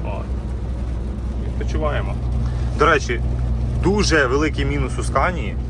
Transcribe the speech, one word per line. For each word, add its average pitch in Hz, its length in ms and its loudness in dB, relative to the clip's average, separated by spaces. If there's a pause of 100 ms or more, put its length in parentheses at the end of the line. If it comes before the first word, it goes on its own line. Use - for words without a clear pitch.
От. - 200 -6 (1200)
Відпочиваємо. - 680 0 (640)
До 151 80 6
речі, 151 340 4 (640)
дуже 170 440 4
великий 139 380 0
мінус 139 340 0
у 117 40 -2
Сканії 143 540 0 (140)